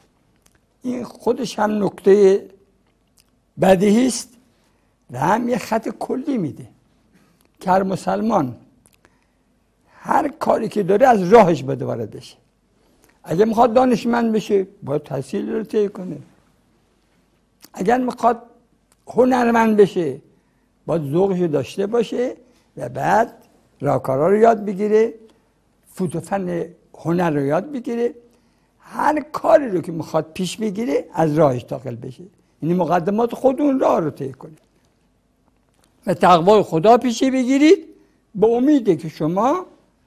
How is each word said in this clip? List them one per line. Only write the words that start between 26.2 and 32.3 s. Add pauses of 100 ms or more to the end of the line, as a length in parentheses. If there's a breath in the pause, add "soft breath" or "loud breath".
فن (340)
هنر
رو
یاد
بگیره. (680)
هر
کاری
رو
که
می‌خواد
پیش
بگیره، (100)
از
راهش
داخل
بشه، (380)